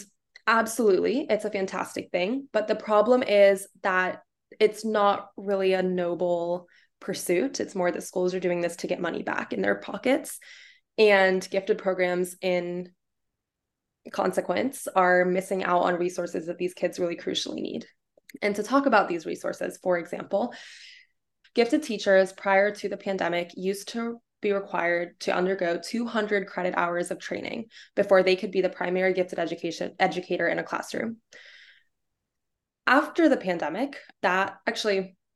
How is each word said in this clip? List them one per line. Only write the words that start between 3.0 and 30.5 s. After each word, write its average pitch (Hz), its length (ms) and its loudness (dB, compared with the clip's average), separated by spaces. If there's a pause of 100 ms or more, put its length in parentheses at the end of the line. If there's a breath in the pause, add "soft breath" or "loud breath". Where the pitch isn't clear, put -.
is 196 440 6 (160)
that 185 380 0 (400)
it's 214 240 2
not 208 540 2
really 190 340 0
a 185 100 2
noble 175 880 -2 (320 soft breath)
pursuit. 190 580 -2
It's - 160 -6
more 180 160 0
that 170 120 -6
schools 180 320 -2
are 185 60 -2
doing 175 200 0
this 170 160 -4
to - 100 -10
get 175 140 -4
money 170 220 -4
back - 320 -6
in 202 80 -2
their 202 140 0
pockets. - 640 -4 (600 loud breath)
And 190 520 6
gifted 190 280 0
programs, 180 640 -2
in 180 500 -2 (1160)
consequence, 196 880 -2
are 180 280 6
missing 185 380 -2
out 180 200 2
on 180 120 2
resources 175 520 -4
that 175 120 -8
these 180 160 -4
kids 180 240 -4
really 170 180 -4
crucially - 460 -6
need. - 240 -8 (560)
And 202 140 0
to 208 80 -4
talk 269 220 2
about 220 220 4
these 170 180 -4
resources, - 540 -8
for 180 160 0
example, 202 580 -4 (1000 loud breath)
gifted 240 300 2
teachers 190 480 4
prior 202 420 2
to 208 140 -8
the 196 80 -6
pandemic 175 580 -2
used 190 360 -4
to 233 300 -6 (200)
be 208 100 0
required 175 680 -2
to - 120 0
undergo 180 480 2
two 233 240 -4
hundred 208 440 -2
credit 180 280 -4
hours 175 360 -2
of 175 80 -10
training - 460 -8 (280 loud breath)
before 196 300 6
they 185 100 6
could 190 160 -6
be 185 100 0
the 185 80 2
primary 185 440 0
gifted 180 260 -2
education, 170 640 -6
educator 180 480 0
in 170 100 0